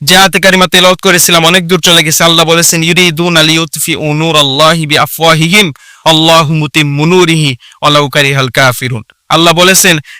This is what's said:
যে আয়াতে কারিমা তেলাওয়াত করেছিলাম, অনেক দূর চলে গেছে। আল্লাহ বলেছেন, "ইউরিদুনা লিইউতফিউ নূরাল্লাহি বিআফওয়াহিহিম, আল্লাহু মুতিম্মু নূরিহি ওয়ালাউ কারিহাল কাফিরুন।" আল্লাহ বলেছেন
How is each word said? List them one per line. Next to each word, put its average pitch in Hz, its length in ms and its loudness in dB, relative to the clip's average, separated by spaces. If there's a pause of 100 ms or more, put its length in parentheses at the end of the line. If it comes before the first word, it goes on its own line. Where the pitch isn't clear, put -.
যে 175 140 0
আয়াতে 190 240 2
কারিমা 185 260 2
তেলাওয়াত 185 340 0
করেছিলাম, 175 460 0
অনেক 180 200 0
দূর 175 140 0
চলে 170 240 2
গেছে। 156 200 -2
আল্লাহ 165 220 2
বলেছেন, 165 360 0
"ইউরিদুনা 170 600 0
লিইউতফিউ 156 720 -2
নূরাল্লাহি 156 760 0
বিআফওয়াহিহিম, 160 880 0 (320)
আল্লাহু 160 500 2
মুতিম্মু 147 520 -2
নূরিহি 165 500 0 (260)
ওয়ালাউ 147 260 0
কারিহাল 139 400 -2
কাফিরুন।" 123 560 -2 (240)
আল্লাহ 165 260 2
বলেছেন 180 440 2 (220)